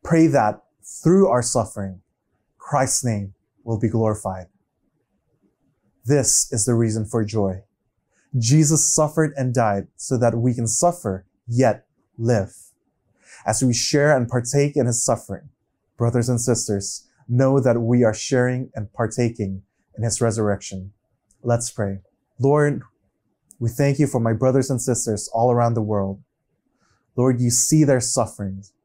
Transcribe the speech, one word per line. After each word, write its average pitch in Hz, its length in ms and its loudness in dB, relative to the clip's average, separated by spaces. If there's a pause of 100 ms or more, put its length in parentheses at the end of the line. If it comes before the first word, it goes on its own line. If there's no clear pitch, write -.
Pray 160 240 4
that 113 320 2 (420)
through 185 240 6
our 123 140 2
suffering, 101 640 -4 (560)
Christ's 135 460 -2
name 104 300 -4 (300)
will 113 140 -4
be 113 100 0
glorified." 104 600 -2 (1600)
This 135 480 0
is 117 140 -2
the 123 80 2
reason 110 320 0
for 113 180 -2
joy. 101 400 -4 (720)
Jesus 147 500 4
suffered 156 480 0
and 127 200 -4
died 107 420 0
so - 220 -4
that 120 180 2
we 120 160 0
can 117 140 -4
suffer, 113 580 -2 (240)
yet 120 380 2 (320)
live. 113 360 0 (920)
As 110 160 -2
we 127 100 2
share 147 420 2
and 123 140 0
partake 143 480 0
in 135 80 2
his 120 180 -2
suffering, - 460 -4 (480)
brothers 120 320 0
and 120 100 0
sisters, 110 680 -4 (180)
know 131 340 2
that 117 200 2
we 120 240 2
are 107 100 2
sharing 127 600 -2
and 107 180 -10
partaking 110 680 -4 (340)
in 107 80 -6
his 117 160 -4
resurrection. 101 720 -2 (500)
Let's 117 280 -2
pray. 98 320 -6 (360)
Lord, 147 440 2 (760)
we 117 120 -2
thank 143 280 0
you 151 80 4
for 123 140 -2
my 113 140 0
brothers 131 360 2
and 127 120 -2
sisters 113 460 -4
all 117 220 0
around 120 240 2
the 113 80 -2
world. 98 400 -4 (960)
Lord, 123 240 2
you 120 100 2
see 156 340 2
their 131 180 4
sufferings. 101 680 -6 (120)